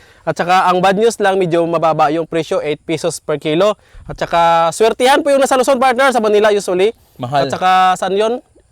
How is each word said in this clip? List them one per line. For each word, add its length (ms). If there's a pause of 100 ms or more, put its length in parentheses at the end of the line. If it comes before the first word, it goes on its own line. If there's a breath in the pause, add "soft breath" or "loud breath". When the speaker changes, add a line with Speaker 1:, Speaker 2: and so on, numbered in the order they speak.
(280 soft breath)
Speaker 1:
At 80
saka, 320
ang 160
bad 160
news 160
lang, 240
medyo 240
mababa 480
yung 160
presyo, 320
eight 240
pesos 320
per 240
kilo. 400 (240 soft breath)
At 160
saka, 560
swertihan 480
po 80
yung 80
nasa 160
Luzon, 240
partner, 320
sa 80
Manila 320
usually. 400 (240)
Speaker 2:
Mahal. 320
Speaker 1:
At 80
saka, 400
saan 160
yun? 320 (280)